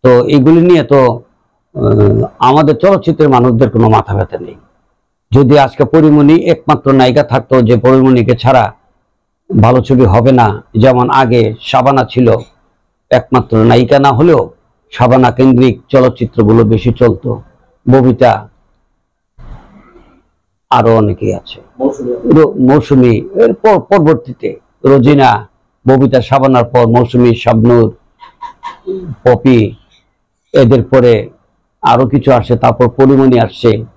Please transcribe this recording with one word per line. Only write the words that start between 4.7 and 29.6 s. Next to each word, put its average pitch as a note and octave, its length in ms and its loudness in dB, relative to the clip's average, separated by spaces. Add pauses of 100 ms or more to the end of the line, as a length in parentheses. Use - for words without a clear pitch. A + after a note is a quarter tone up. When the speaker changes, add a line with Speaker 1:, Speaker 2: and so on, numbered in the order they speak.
Speaker 1:
যদি C3+ 260 4
আজকে C3+ 260 -2
পরিমণি D3+ 580 2
একমাত্র D3+ 480 -2
নায়িকা C3 320 0
থাকতো C3 380 -2
যে A#2 160 2
পরিমণিকে B2+ 580 2
ছাড়া A#2+ 380 -2 (880)
ভালো B2 200 2
ছবি B2+ 240 0
হবে A#2 260 2
না, A2+ 320 0 (140)
যেমন B2 320 0
আগে A#2 520 0
শাবানা B2+ 420 -2
ছিল A#2+ 280 -2 (760)
একমাত্র A#2+ 480 -2
নায়িকা A#2 420 2
না C#3 120 2
হলেও C#3+ 380 0 (420)
শাবানা B2 400 0
কেন্দ্রিক B2+ 580 0
চলচ্চিত্রগুলো A#2 760 0
বেশি A2 300 -2
চলতো, A2 480 -4 (480)
ববিতা, A#2+ 600 0 (2250)
আরো A#2 260 0
অনেকেই G#2 380 -4
আছে। - 280 -16 (180)
Speaker 2:
মৌসুমী। - 640 -2
Speaker 1:
র-, A2 120 0 (160)
মৌসুমী, C3 440 2 (220)
এরপর G#3+ 440 0
পরবর্তীতে D3+ 800 -4 (260)
রোজিনা, B2+ 640 2 (400)
ববিতা, C3 340 2
শাবানার C3 420 0
পর A#2+ 240 0
মৌসুমী, A#2+ 480 0
শাবনূর, A#2 580 0 (1300)
পপি, A#2+ 520 0 (760)